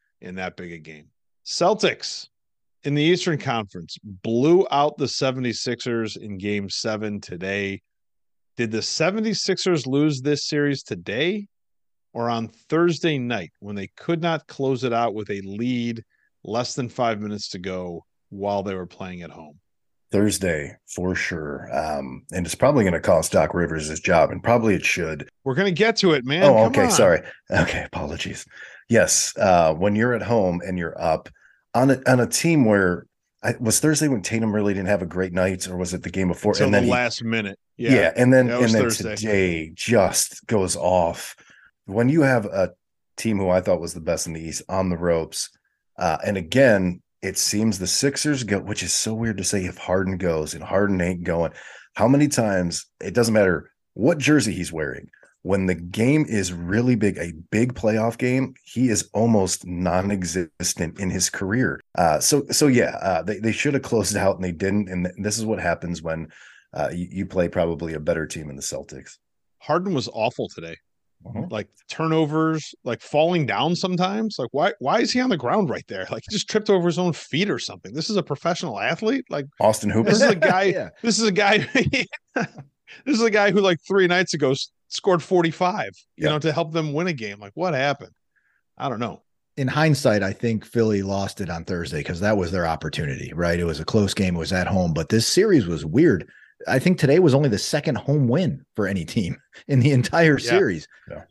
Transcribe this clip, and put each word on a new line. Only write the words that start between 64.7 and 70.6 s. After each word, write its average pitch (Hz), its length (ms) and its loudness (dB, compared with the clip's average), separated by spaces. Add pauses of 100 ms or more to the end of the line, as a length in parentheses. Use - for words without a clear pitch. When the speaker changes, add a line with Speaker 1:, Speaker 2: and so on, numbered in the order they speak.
Speaker 2:
And 90 160 -2
th-, - 120 -8
this 101 200 -4
is 110 80 -4
what 110 120 -2
happens 85 440 -4
when, 80 260 -8 (460)
uh, 71 180 -4
you, 87 180 -8
you 95 160 -6
play 90 220 0
probably 85 460 -2
a 76 60 -8
better 80 260 -2
team 76 240 -10
in 67 60 -14
the 69 40 -16
Celtics. 69 560 -12 (420)
Speaker 1:
Harden 160 360 -2
was 123 180 -2
awful 117 360 -2
today. 82 280 -14 (480)